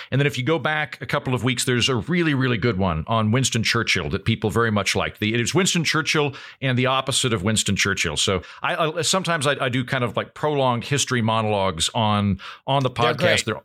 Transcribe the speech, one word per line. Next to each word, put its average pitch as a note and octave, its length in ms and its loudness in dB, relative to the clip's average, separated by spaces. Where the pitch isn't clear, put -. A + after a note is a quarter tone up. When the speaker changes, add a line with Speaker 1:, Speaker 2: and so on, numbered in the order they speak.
Speaker 1:
And C3 80 2
then C#3+ 80 4
if C3+ 100 -2
you B2+ 60 -4
go D#3+ 160 0
back D3+ 420 -4
a C3 40 -10
couple C#3 280 -2
of A2 120 -2
weeks, B2+ 180 0
there's B2 240 2
a C#3 80 2
really, D#3+ 380 0
really B2+ 240 0
good G#2 200 0
one E2+ 300 0
on A2 240 2
Winston B2+ 220 2
Churchill G#2 560 0
that D#2+ 160 -4
people A2 240 0
very A2+ 220 2
much G2+ 240 0
like. E2 240 -2
The, G#2+ 160 0
it's A#2 180 0
Winston F3 300 2
Churchill D3+ 500 0
and C3 160 0
the B2+ 120 2
opposite C3 460 0
of F#2+ 100 -2
Winston G#2 320 0
Churchill. F2+ 420 0
So F#2 240 0
I, D3+ 120 -2
I E3+ 60 -2
sometimes E3+ 420 0
I, C#3+ 180 2
I C3+ 60 0
do B2+ 160 -2
kind B2+ 180 -2
of, A2 140 -2
like, G#2+ 160 -6
prolonged C3 520 0
history B2+ 360 0
monologues G#2+ 720 0
on, G#2 460 2
on C#3 160 2
the - 80 0
Speaker 2:
They're A#2+ 240 2
Speaker 1:
podcast. - 60 -4
Speaker 2:
great. D3+ 260 2
Speaker 1:
They're, G#2+ 200 -4